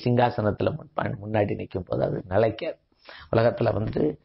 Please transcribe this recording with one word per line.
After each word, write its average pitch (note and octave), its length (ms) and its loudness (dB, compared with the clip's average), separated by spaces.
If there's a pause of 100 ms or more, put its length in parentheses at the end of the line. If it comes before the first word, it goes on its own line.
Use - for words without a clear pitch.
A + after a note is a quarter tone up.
சிங்காசனத்துல A#2+ 720 2
முன்பா-, - 460 -6
முன்னாடி G#2+ 360 0
நிக்கும் G2 300 -8
போது A#2+ 180 -2
அது - 260 -2
நிலைக்காது. A2 480 0 (540)
உலகத்துல A2+ 400 4
வந்துட்டு A2 340 0 (200)